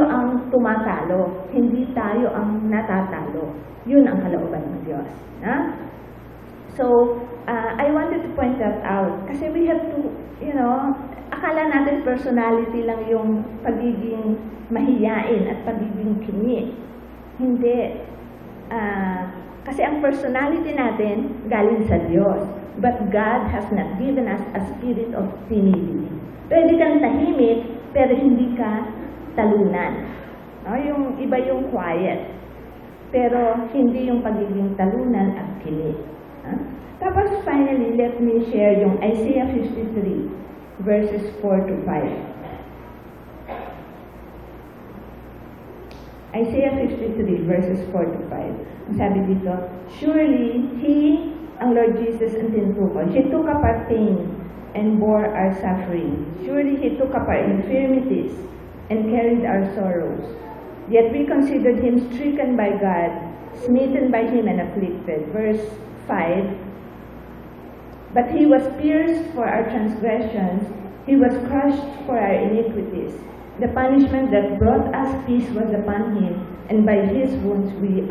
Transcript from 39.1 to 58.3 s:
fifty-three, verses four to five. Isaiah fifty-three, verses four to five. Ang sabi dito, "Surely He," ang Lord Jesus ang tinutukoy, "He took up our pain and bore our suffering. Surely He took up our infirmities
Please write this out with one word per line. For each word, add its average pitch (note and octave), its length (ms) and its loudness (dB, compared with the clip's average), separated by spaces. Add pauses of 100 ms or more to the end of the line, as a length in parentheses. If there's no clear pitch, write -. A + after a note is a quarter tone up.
fifty-three, A3 760 -2 (560)
verses G#3 460 2 (100)
four F#3+ 220 2
to F#3+ 140 -2 (100)
five. D3+ 240 -2 (4000)
Isaiah C4 440 2
fifty-three, G#3+ 680 0
verses F#3 480 2
four E3+ 160 0
to D#3+ 120 -4 (120)
five. C#3+ 200 -6 (360)
Ang G#3+ 80 -2
sabi G3 220 2 (100)
dito, F#3 240 0 (480)
"Surely B3+ 640 4 (160)
He," D4 520 4 (280)
ang A#3+ 160 4
Lord A#3 240 4
Jesus A3+ 360 0
ang A3 160 0
tinutukoy, G3 600 2
"He - 160 4
took D#4+ 160 2
up D4 160 2
our A3+ 280 2
pain G#3 440 2 (400)
and G#3+ 280 2
bore G#3+ 240 4
our F#3+ 360 2
suffering. F3+ 640 -2 (200)
Surely C#4+ 320 2
He - 240 0
took - 160 2
up - 80 0
our E3+ 160 2
infirmities C4 960 2 (560)